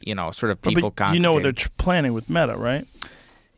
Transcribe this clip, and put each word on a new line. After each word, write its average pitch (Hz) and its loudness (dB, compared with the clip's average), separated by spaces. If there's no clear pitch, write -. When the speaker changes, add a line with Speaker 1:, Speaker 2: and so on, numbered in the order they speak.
Speaker 1:
you 107 -6
know, 87 -6
sort 107 -2
of 92 -6
Speaker 2:
But, - 2
Speaker 1:
people 170 2
Speaker 2:
but 98 0
you 175 4
know 170 4
what 147 2
they're 139 2
Speaker 1:
congregating. - -6
Speaker 2:
tr-, - -2
planning 156 2
with 113 -6
Meta, 151 0
right? 123 -4